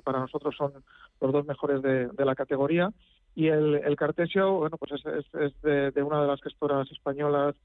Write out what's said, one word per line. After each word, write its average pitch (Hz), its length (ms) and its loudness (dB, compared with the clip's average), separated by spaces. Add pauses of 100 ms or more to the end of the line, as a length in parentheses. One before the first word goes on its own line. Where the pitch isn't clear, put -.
para 135 160 -2
nosotros 139 340 -6
son 143 200 -4 (480)
los 135 100 2
dos 147 140 2
mejores 139 340 -2
de, 131 280 0
de 135 180 -2
la 131 80 2
categoría. 156 560 0 (440)
Y 156 120 0
el, 151 300 4
el 147 200 0
Cartesio, 170 560 0
bueno, 156 240 -2
pues - 160 -8
es, 143 140 -8
es, 151 280 -6
es 147 280 -2
de, 143 300 2
de 143 100 0
una 147 180 0
de 143 80 2
las 139 140 -2
gestoras 139 500 -2
españolas 143 720 0